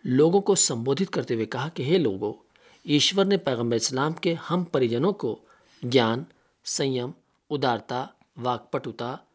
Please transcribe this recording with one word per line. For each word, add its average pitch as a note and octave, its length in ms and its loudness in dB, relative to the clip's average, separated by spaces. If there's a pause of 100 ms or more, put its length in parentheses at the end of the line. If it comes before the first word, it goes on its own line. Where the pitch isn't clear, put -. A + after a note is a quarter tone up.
لوگوں D#3+ 380 4
کو G3 140 2
سمبودھت C#3 580 0
کرتے B2+ 200 -4
ہوئے A2+ 120 0
کہا B2+ 240 -6
کہ C#3 140 -8
"ہے D#3+ 140 2
لوگو، G#2 360 0 (500)
ایشور F3 420 2
نے G3 120 2
پیغمبر A#2+ 380 0
اسلام C3+ 380 0
کے E3 220 -2 (160)
ہم F3+ 120 0
پریجنوں C3+ 500 0
کو A#2 260 -6 (440)
گیان، A#2+ 400 2 (420)
سیم، C3 440 -2 (400)
ادارتا، C3 560 -2 (320)
واک A#2+ 340 -4
پٹوتا B2 440 -6 (200)